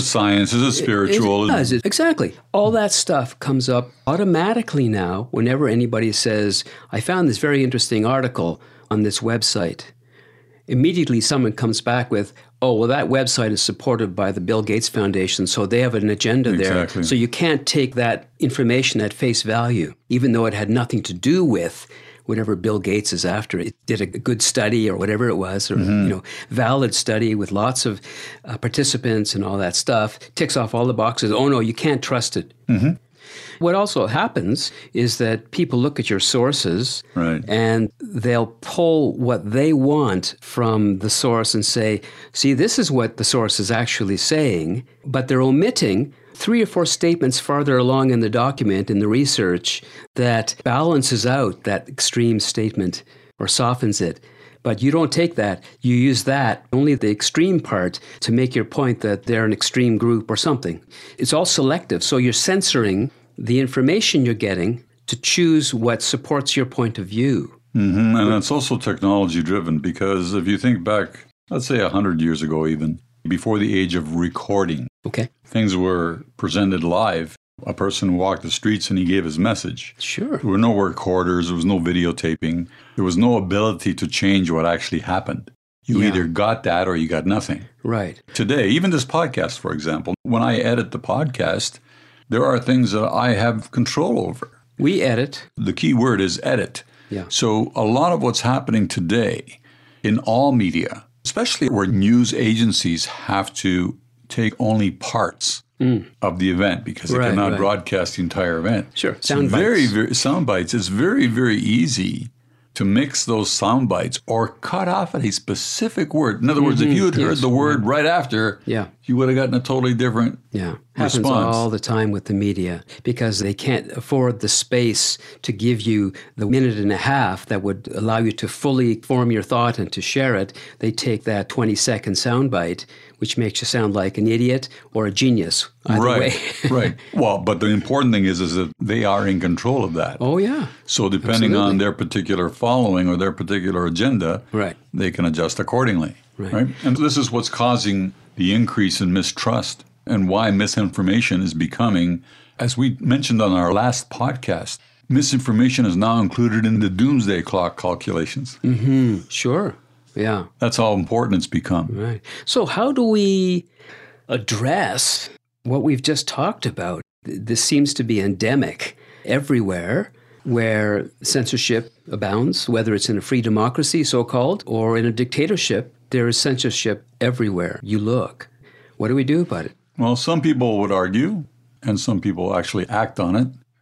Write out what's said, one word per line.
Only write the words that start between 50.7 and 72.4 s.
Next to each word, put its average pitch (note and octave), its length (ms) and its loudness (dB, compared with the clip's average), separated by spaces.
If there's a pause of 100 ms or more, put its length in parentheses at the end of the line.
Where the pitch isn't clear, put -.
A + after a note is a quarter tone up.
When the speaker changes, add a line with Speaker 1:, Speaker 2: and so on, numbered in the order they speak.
Speaker 2:
out B2 400 0
that G2+ 240 -2
extreme A#2 500 0
statement G#2 640 -2 (360)
or F#2+ 100 -4
softens A#2+ 540 0
it. E2 180 -4 (420)
But G#2+ 200 -2
you C3+ 80 4
don't D#3+ 220 2
take E3+ 240 0
that. G2+ 260 -2 (180)
You B2 140 2
use B2 300 2
that, C3 500 0
only C#3+ 200 4
the G#2+ 160 0
extreme E3 500 2
part, F2+ 400 -2 (200)
to - 120 -2
make B2+ 220 2
your A2+ 120 0
point B2 340 0
that G#2 240 -2
they're A2+ 220 2
an G#2+ 60 2
extreme A#2 440 2
group A2+ 340 2
or A2 60 -2
something. A2 440 -2 (360)
It's - 160 -2
all D#3+ 140 2
selective. C3+ 560 0
So - 160 2
you're B2 160 2
censoring B2 760 0 (280)
the A#2 220 0
information C3+ 640 2
you're A#2 100 2
getting G2+ 480 -2 (240)
to B2+ 100 -4
choose D#3+ 560 2
what A#2 300 0
supports C3 540 -2
your C3 100 0
point A#2 320 -2
of F#2+ 80 -6
view. A2 460 0 (240)
Speaker 1:
Mm-hmm. G#2+ 400 4
And G#2+ 160 2
that's G2+ 180 0
also C3+ 260 -2
technology G2 640 0
driven, E2 360 0
because F2+ 560 -2
if F2+ 140 -2
you G2+ 100 2
think A#2+ 260 0
back, G#2 420 -2 (240)
let's B2+ 160 -4
say, C3 140 0
a F#2 100 0
hundred F#2 300 0
years D#2+ 220 0